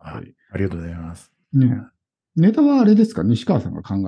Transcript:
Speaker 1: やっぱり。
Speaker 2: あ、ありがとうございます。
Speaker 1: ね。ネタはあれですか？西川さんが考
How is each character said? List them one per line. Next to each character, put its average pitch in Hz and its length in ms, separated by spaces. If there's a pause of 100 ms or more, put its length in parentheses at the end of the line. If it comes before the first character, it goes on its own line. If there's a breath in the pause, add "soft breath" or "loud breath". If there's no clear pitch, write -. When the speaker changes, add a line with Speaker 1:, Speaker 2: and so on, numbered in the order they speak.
Speaker 1:
や 80 80
っ - 20
ぱ - 60
り。 - 160 (160)
Speaker 2:
あ、 - 20
あ 92 40
り 98 80
が 92 40
と 85 80
う 85 40
ご 82 40
ざ 85 60
い 85 40
ま 85 200
す。 - 160 (220)
Speaker 1:
ね。 127 280 (540)
ネ 170 160
タ 311 100
は 285 180
あ 226 60
れ 208 80
で 214 120
す 220 100
か？ - 80
西 117 220
川 160 160
さ - 80
ん 82 40
が 82 80
考 98 140 (120)